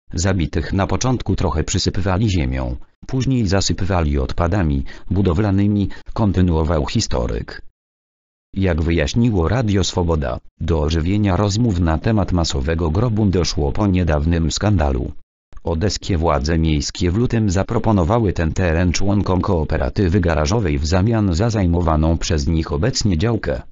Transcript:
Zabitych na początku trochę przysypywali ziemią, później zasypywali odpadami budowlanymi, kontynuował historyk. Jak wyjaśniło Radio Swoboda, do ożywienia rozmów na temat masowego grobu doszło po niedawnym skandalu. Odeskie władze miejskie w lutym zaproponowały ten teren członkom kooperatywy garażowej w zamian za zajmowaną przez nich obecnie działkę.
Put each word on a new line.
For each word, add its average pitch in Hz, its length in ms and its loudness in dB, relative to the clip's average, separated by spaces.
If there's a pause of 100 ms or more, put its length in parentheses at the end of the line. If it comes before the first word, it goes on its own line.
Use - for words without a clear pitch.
(140)
Zabitych 82 580 -2
na 92 140 0
początku 104 500 -2
trochę 78 280 0
przysypywali 95 680 0
ziemią, 65 460 -2 (300)
później 127 400 0
zasypywali 87 720 0
odpadami 78 680 0 (260)
budowlanymi, 98 760 2 (240)
kontynuował 85 760 2
historyk. 60 760 -4 (920)
Jak 90 280 0
wyjaśniło 85 680 2
Radio 104 360 2
Swoboda, 80 540 -2 (220)
do 80 200 0
ożywienia 87 560 0
rozmów 104 440 2
na 82 180 2
temat 101 340 0
masowego 82 580 0
grobu 107 360 0
doszło 80 460 0
po 104 140 0
niedawnym 82 640 2
skandalu. 78 640 0 (520)
Odeskie 85 540 -2
władze 78 400 0
miejskie 80 520 0
w 87 60 0
lutym 110 340 0
zaproponowały 101 840 2
ten 80 200 -2
teren 87 400 2
członkom 98 480 2
kooperatywy 85 800 0
garażowej 80 580 0
w 76 80 -2
zamian 98 480 2
za 110 160 2
zajmowaną 85 680 2
przez 76 280 -2
nich 82 260 0
obecnie 82 460 0
działkę. 92 540 -2